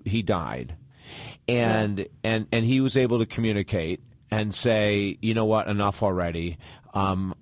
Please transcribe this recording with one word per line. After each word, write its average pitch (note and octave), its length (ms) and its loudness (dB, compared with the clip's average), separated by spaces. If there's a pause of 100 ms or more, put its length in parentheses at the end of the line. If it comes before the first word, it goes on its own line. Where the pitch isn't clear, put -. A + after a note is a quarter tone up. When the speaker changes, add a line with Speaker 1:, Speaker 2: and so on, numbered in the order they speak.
Speaker 1:
he G#2+ 180 0
died, B1+ 520 -4 (720)
and, A2 520 2
Speaker 2:
Yeah. F#2+ 60 -4 (180)
Speaker 1:
and, A2 280 0
and A2+ 140 2
he C3 160 4
was C3+ 160 2
able B2 220 2
to A2+ 80 2
communicate G2+ 760 -2 (300)
and G#2+ 220 -2
say, G#2 680 2
"You A2 120 0
know A2 120 2
what, G#2+ 220 2
enough G2+ 360 0
already, E2+ 540 -2 (360)
um, F#2+ 480 0